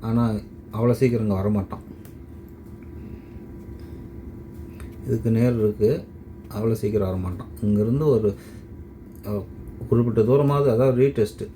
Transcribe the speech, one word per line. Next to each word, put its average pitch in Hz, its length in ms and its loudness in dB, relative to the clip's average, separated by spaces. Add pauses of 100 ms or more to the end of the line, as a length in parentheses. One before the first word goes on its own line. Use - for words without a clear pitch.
ஆனா 113 340 2 (380)
அவ்வளோ 117 200 4
சீக்கிரம் 117 360 4
இங்க 95 140 2
வரமாட்டான். 101 500 0 (3250)
இதுக்கு 117 240 2
நேர் 117 280 4
இருக்கு, 107 460 4 (440)
அவ்வளோ 110 240 0
சீக்கிரம் 104 360 0
வரமாட்டான். 92 560 -6
இங்கேருந்து 110 400 4
ஒரு, 107 300 4 (920)
அ, 104 180 -4 (440)
குறிப்பிட்ட 117 320 4
தூரமாவது, 143 500 6
அதாவது 123 360 6
ரீடெஸ்ட்டு. 139 500 0